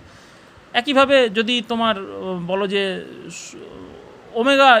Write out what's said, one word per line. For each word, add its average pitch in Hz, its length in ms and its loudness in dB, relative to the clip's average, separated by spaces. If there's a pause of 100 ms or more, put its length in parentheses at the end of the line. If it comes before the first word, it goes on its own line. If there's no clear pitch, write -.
(760)
একইভাবে 269 420 2 (220)
যদি 226 160 0 (160)
তোমার, 226 280 0
ও, 196 300 -10 (220)
বলো 196 140 -2 (100)
যে 196 80 0 (560)
স-, - 180 -18 (840)
ওমেগা 269 300 6 (100)